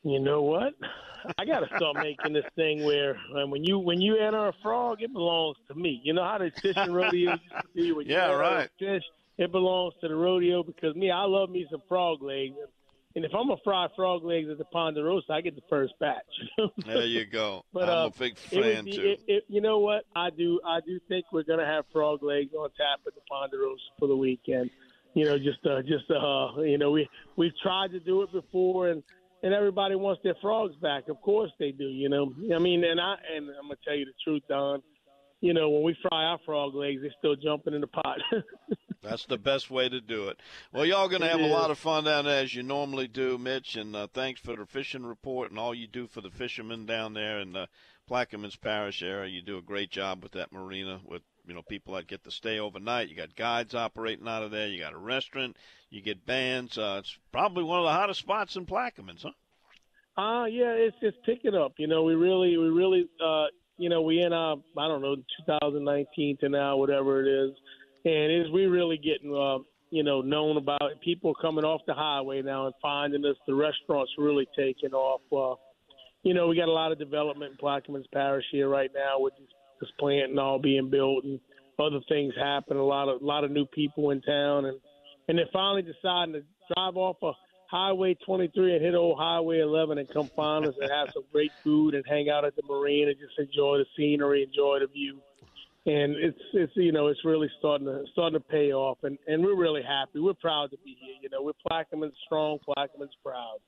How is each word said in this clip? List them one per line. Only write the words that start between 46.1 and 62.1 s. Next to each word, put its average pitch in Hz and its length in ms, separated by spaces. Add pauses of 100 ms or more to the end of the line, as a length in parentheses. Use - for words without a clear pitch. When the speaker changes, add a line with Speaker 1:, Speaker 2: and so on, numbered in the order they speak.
Speaker 2:
the 95 80
fishermen 113 560
down 110 260
there 107 280
in 95 120
the 90 160 (420)
Plaquemines 110 480
Parish 104 440
area. 95 280
You 90 120
do 98 160
a 90 40
great 101 280
job 95 320
with 95 100
that 87 200
marina, 95 520
with, 87 160 (260)
you 87 60
know, 85 80
people 95 340
that 87 120
get 95 180
to - 60
stay 110 280
overnight. 104 520
You 76 60
got 80 200
guides 117 380
operating 113 520
out 113 160
of 107 80
there. 107 180
You 95 100
got 78 160
a 80 40
restaurant. 127 600 (320)
You 104 100
get 98 240
bands. 127 540
Uh, 104 220
it's - 180 (140)
probably 175 320
one 170 160
of 175 40
the 156 80
hottest 190 280
spots 196 360
in 180 80
Plaquemines, 185 600
huh? - 960
Speaker 1:
Uh, 233 240
yeah, 240 240
it's, 226 320
it's 214 140 (100)
picking 226 280
up. 151 220
You 151 100
know, 160 180
we 165 100